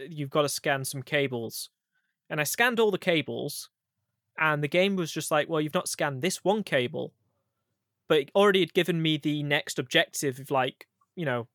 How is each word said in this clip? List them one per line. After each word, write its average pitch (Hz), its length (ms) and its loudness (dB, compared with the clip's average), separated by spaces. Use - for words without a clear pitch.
you've 147 220 -8
gotta 147 180 2
scan 135 360 -2
some 131 200 -8
cables. 123 640 -4
And 156 120 -4
I 147 40 0
scanned 240 360 0
all 220 100 4
the 190 80 0
cables, 143 720 -2
and 156 240 2
the 147 60 0
game 190 300 2
was 170 160 -2
just - 180 -6
like, 151 180 2
"Well, 160 120 0
you've 151 120 -2
not 180 160 -2
scanned 143 320 -4
this 175 220 -2
one 202 220 2
cable." 135 500 -2
But 160 100 6
it 143 160 -2
already 196 240 6
had 170 160 0
given 175 260 2
me 156 180 2
the 147 260 -2
next 147 340 -2
objective 139 600 0
of, 135 100 -12
like, 131 380 -2
you 180 100 -6
know, 123 300 -2